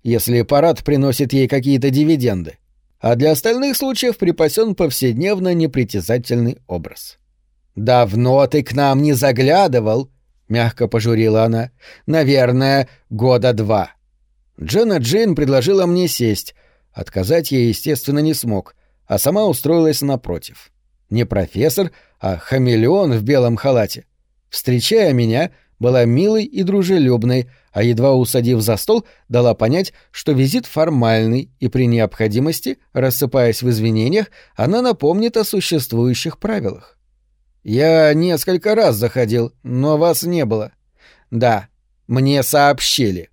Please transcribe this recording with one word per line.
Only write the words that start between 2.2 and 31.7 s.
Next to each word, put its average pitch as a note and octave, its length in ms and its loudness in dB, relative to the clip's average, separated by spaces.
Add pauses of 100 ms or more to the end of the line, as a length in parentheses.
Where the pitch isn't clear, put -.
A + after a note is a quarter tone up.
А A#2+ 160 0
для C#3+ 160 2
остальных A#3+ 440 0
случаев C4 440 -4
припасён G3 560 0
повседневно F3+ 800 -2
непритязательный A#2+ 1120 -2
образ. - 500 -12 (580)
"Давно B2 680 2
ты C#3+ 160 0
к B2+ 120 -8
нам C#3 280 2
не D3 120 2
заглядывал", C3 1000 2 (360)
мягко A#2 400 -2
пожурила A2 560 2
она. A2+ 280 -2 (340)
"Наверное, C3+ 840 2 (220)
года A#2+ 440 2
два". G#2 360 -2 (720)
Дженна G3 360 0
Джейн E3+ 380 0
предложила C#3+ 500 2
мне F3 220 0
сесть. - 480 -4 (360)
Отказать C3 600 -4
ей, B2 180 2
естественно, C#3+ 500 -2
не D#3 140 0
смог, G#2+ 420 -6 (320)
а G#2 100 -2
сама F#3+ 280 0
устроилась D#3+ 560 0
напротив. - 720 -8 (380)
Не A#2 160 0
профессор, C3+ 680 -2 (280)
а - 180 -4
хамелеон C3 760 0
в A2 100 -2
белом A#2+ 320 2
халате. A#2+ 500 -2 (440)
Встречая D3+ 640 0
меня, A#2+ 380 0 (280)
была B2 260 2
милой G3+ 400 2
и F#3+ 180 -4
дружелюбной, C3 840 2 (220)
а G2+ 100 -2
едва A#2+ 320 2
усадив B2 480 0
за G#2+ 160 0
стол, A3 280 -2 (220)
дала A#2+ 280 2
понять, D3+ 360 -2 (200)
что - 200 -4
визит C#3+ 360 0
формальный, A#2+ 840 0 (100)
и B2+ 80 -2
при B2+ 200 0